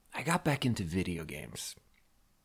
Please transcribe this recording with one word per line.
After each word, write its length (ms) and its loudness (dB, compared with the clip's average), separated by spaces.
I 80 -6
got 200 2
back 220 2
into 200 2
video 400 0
games. 500 -10